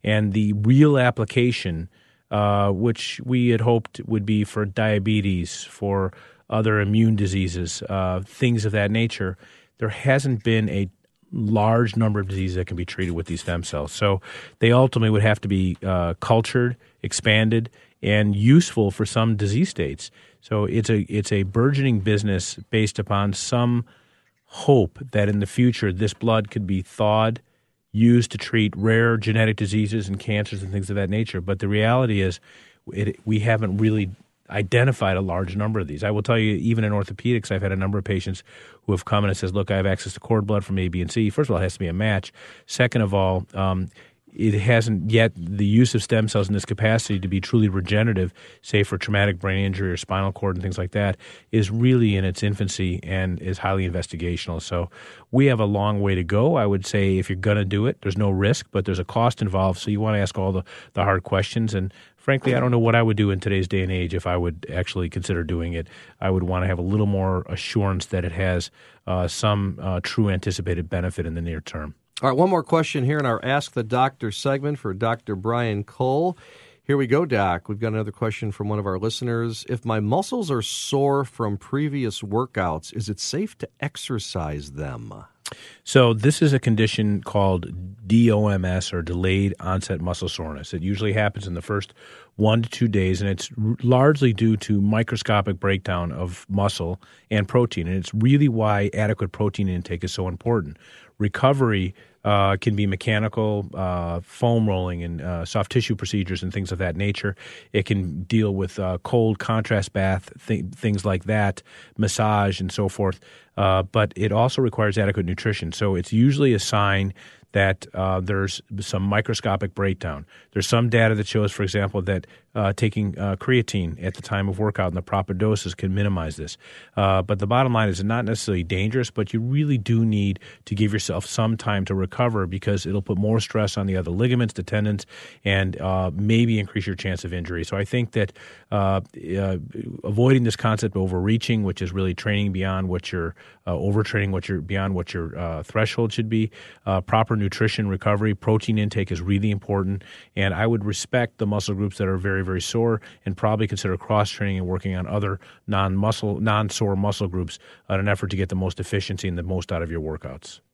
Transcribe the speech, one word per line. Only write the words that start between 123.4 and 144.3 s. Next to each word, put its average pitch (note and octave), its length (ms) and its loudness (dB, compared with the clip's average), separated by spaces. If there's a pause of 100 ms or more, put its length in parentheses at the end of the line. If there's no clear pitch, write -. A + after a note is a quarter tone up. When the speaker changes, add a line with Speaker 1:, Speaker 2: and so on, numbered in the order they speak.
Speaker 1:
at F#2 120 -4
the - 60 -16
time G2 260 -2
of F#2+ 120 -4
workout G2+ 300 -2
in E2+ 60 -6
the F#2 80 -4
proper G2 300 -2
doses G2+ 420 0
can F#2+ 180 -2
minimize F#2 420 -2
this. D2+ 220 -10 (380)
Uh, F#2+ 260 4
but F#2+ 180 -2
the G2 80 -2
bottom B2 260 2
line A2 160 2
is F2+ 100 -2
it's G2 80 -2
not A#2 180 -2
necessarily G2+ 380 -2
dangerous, G#2+ 480 -2
but G#2+ 220 -4
you A2+ 60 0
really C#3 380 0
do A2+ 260 2
need G2+ 360 0 (260)
to G#2 100 -4
give G#2 180 2
yourself F#2+ 340 -4
some A2+ 300 0
time G2+ 280 -2
to G2+ 100 -4
recover G2 520 0
because F#2+ 400 -2
it'll F#2+ 160 -2
put G2 140 -2
more G#2+ 220 2
stress G#2+ 380 -2
on G2 80 -2
the F#2+ 120 0
other E2+ 140 -4
ligaments, A#2+ 420 0
the - 100 -8
tendons, G#2 420 -2 (400)
and, G2 340 0
uh, F#2 340 0
maybe A2 460 2
increase G2 280 -4
your F#2+ 80 -4
chance F#2 280 -6
of F2 100 -8
injury. F2 300 -6
So - 140 -6
I G2+ 80 -2
think A#2+ 260 -2
that, G#2 220 0 (380)
uh, G2 300 2 (380)
uh, F#2+ 180 -2 (460)
avoiding A#2+ 400 4
this A2+ 120 0
concept A2 400 -2
of F#2+ 80 0
overreaching, G#2 600 0
which F#2+ 200 -4
is F2 80 -6
really F#2 240 -2
training G#2 360 -2
beyond F#2+ 360 -2
what F2+ 240 -4
your, E2 240 -4 (300)
uh, F2+ 80 -2
overtraining, G2+ 580 0